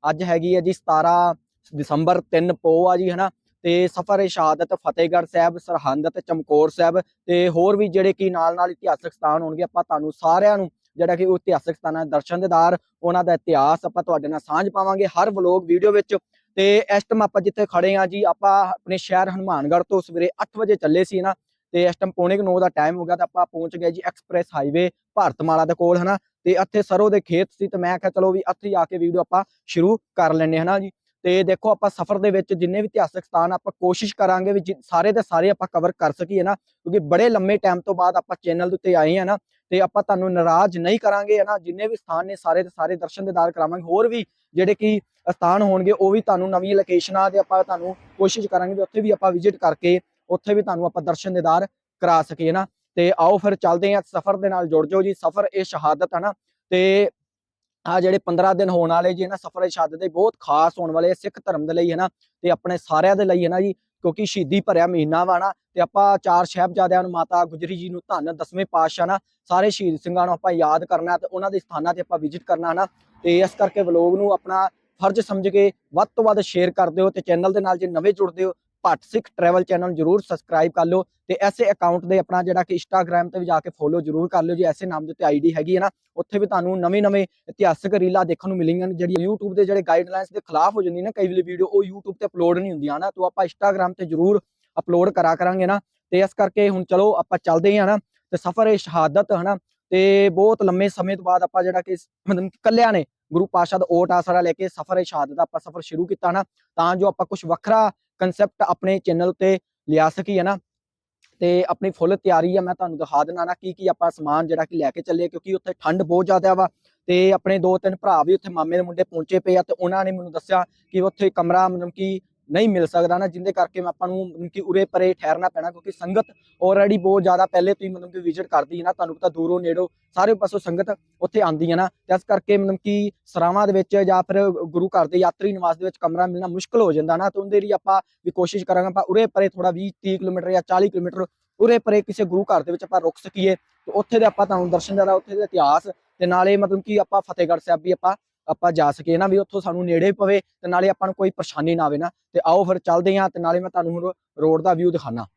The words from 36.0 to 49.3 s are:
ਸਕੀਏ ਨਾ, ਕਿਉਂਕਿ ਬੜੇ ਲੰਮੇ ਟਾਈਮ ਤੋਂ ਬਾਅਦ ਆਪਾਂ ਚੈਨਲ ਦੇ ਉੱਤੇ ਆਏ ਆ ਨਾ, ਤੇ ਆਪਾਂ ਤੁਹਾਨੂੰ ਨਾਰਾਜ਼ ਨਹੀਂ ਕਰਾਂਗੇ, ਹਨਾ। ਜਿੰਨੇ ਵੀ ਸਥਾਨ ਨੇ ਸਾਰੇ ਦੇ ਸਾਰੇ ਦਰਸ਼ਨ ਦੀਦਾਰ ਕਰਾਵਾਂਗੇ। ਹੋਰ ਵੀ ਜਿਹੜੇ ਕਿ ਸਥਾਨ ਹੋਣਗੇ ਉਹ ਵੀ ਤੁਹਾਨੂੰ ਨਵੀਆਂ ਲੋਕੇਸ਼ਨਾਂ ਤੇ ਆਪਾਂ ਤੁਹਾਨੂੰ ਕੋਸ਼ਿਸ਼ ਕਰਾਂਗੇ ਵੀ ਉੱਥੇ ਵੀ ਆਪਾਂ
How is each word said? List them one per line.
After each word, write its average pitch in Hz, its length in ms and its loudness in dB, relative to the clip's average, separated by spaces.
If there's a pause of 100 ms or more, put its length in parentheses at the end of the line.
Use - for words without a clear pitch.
ਸਕੀਏ 180 320 -2
ਨਾ, 196 120 0
ਕਿਉਂਕਿ - 440 -4
ਬੜੇ 175 300 2
ਲੰਮੇ 202 280 0
ਟਾਈਮ 180 240 0
ਤੋਂ 196 140 -4
ਬਾਅਦ 180 200 0
ਆਪਾਂ 180 260 -4
ਚੈਨਲ 175 280 -2
ਦੇ 185 60 -4
ਉੱਤੇ 180 200 0
ਆਏ 160 220 4
ਆ 190 60 -2
ਨਾ, 196 140 -2 (320)
ਤੇ 185 120 2
ਆਪਾਂ 196 220 0
ਤੁਹਾਨੂੰ 185 300 0
ਨਾਰਾਜ਼ 175 440 2
ਨਹੀਂ 180 220 0
ਕਰਾਂਗੇ, 208 420 2
ਹਨਾ। 208 160 0
ਜਿੰਨੇ 180 300 -8
ਵੀ 226 80 -4
ਸਥਾਨ 175 320 -6
ਨੇ 196 80 -10
ਸਾਰੇ 170 280 0
ਦੇ 180 60 -8
ਸਾਰੇ 175 260 -4
ਦਰਸ਼ਨ 170 300 -10
ਦੀਦਾਰ 175 260 0
ਕਰਾਵਾਂਗੇ। 165 320 -4
ਹੋਰ 190 240 2
ਵੀ 226 180 -2 (280)
ਜਿਹੜੇ 185 220 2
ਕਿ 214 260 0 (280)
ਸਥਾਨ 180 320 2
ਹੋਣਗੇ 190 300 2
ਉਹ 196 200 2
ਵੀ 214 100 2
ਤੁਹਾਨੂੰ 190 280 0
ਨਵੀਆਂ 190 260 0
ਲੋਕੇਸ਼ਨਾਂ 190 560 2
ਤੇ 190 60 0
ਆਪਾਂ 190 260 2
ਤੁਹਾਨੂੰ 180 320 -6 (220)
ਕੋਸ਼ਿਸ਼ 196 300 0
ਕਰਾਂਗੇ 185 260 -2
ਵੀ 196 80 -4
ਉੱਥੇ 214 200 -4
ਵੀ 208 100 0
ਆਪਾਂ 190 200 2